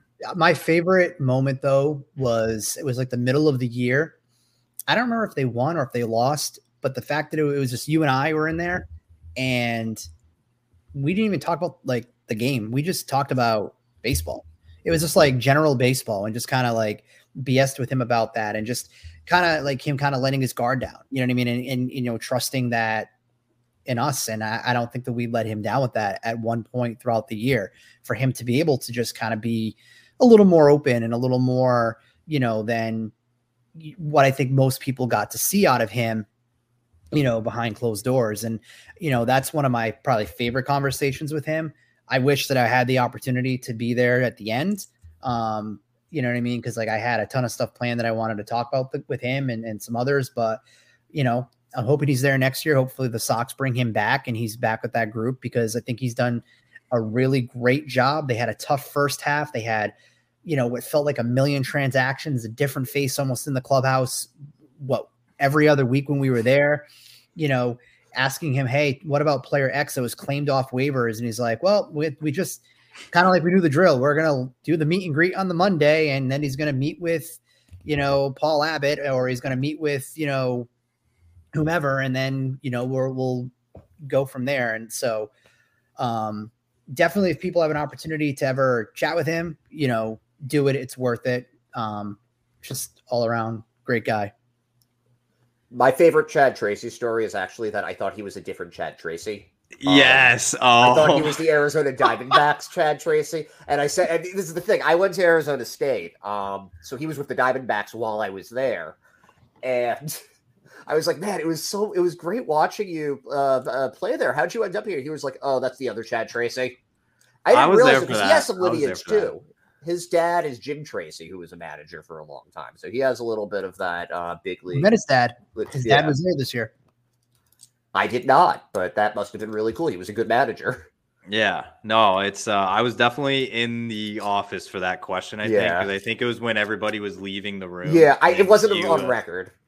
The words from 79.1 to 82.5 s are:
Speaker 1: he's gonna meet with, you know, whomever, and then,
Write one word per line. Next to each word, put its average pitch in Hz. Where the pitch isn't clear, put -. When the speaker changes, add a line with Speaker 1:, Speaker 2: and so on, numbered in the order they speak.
Speaker 1:
he's 123
gonna 135
meet 151
with, 143
you 156
know, 127
whomever, 151
and 131
then, 131